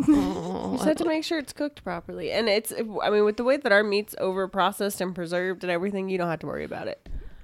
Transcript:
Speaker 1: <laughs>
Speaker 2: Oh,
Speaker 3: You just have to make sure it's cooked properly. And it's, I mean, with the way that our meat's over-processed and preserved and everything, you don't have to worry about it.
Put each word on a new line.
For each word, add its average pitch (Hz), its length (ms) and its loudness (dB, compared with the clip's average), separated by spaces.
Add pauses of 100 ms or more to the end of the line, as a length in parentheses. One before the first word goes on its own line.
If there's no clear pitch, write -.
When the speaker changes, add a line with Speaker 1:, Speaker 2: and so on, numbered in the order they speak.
Speaker 1:
<laughs> 262 80 2
Speaker 2:
Oh, 185 640 2
Speaker 3:
You - 60 0
just - 100 0
have 311 100 4
to 320 80 -2
make 320 180 0
sure 330 140 -2
it's 277 160 -6
cooked 294 300 -6
properly. 175 480 -6
And 226 180 2
it's, 208 240 0 (300)
I 151 80 2
mean, 208 140 6
with 208 120 2
the 247 60 -2
way 262 140 4
that 269 140 0
our 202 120 8
meat's 208 340 0
over-processed 190 840 0
and 185 140 -2
preserved 180 480 -2
and 180 80 -2
everything, 190 380 -2
you 190 80 0
don't 175 120 0
have 160 100 -2
to - 80 -8
worry - 180 -6
about - 220 -8
it. - 200 -10 (360)